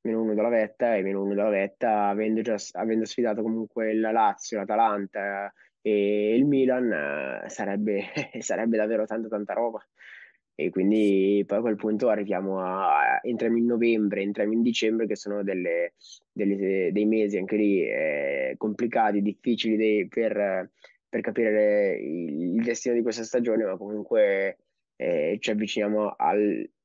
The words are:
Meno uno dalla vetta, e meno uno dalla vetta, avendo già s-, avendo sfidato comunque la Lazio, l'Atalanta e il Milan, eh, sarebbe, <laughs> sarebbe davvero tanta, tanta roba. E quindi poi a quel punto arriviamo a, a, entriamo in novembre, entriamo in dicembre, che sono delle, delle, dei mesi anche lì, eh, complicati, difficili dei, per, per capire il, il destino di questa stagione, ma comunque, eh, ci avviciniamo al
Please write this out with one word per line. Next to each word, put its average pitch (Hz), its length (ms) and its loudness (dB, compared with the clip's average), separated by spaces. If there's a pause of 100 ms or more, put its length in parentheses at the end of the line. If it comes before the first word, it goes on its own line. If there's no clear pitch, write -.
Meno 113 220 -2
uno 107 120 0
dalla 107 140 2
vetta, 113 480 2
e 95 60 0
meno 98 200 -2
uno 101 120 -2
dalla 101 160 2
vetta, 104 580 0
avendo 107 320 0
già 110 180 -2
s-, - 160 -12
avendo 113 300 0
sfidato 113 380 -2
comunque 110 520 -2
la 110 160 0
Lazio, 110 480 0
l'Atalanta 101 920 -2 (280)
e 104 540 2
il 123 120 4
Milan, 127 460 2 (520)
eh, - 40 -12
sarebbe, 101 680 -2
<laughs> 127 260 -8
sarebbe 110 360 0
davvero 107 300 0
tanta, 110 220 -6
tanta 104 240 -6
roba. 113 280 -2 (800)
E 80 120 -2
quindi 98 760 4
poi 101 120 -2
a - 20 0
quel 113 160 0
punto 107 320 0
arriviamo 98 520 -2
a, 82 560 2
a, - 60 -2
entriamo 117 360 0
in 117 80 2
novembre, 113 560 2
entriamo 104 300 -2
in 117 100 2
dicembre, 113 440 0
che 107 80 -2
sono 101 300 -6
delle, 87 500 -2 (380)
delle, 98 600 0
dei 104 120 0
mesi 107 320 2
anche 98 200 -2
lì, 101 300 2
eh, 69 680 -2
complicati, 110 680 0
difficili 110 540 0
dei, 107 320 2
per, 101 640 -2 (380)
per 113 120 -4
capire 104 800 2
il, 82 580 -4
il 113 60 2
destino 120 320 -2
di 117 80 2
questa 113 220 -2
stagione, 113 400 0
ma 95 120 -2
comunque, 101 840 0 (380)
eh, 85 440 0
ci - 100 -4
avviciniamo 107 680 0
al 95 540 0 (140)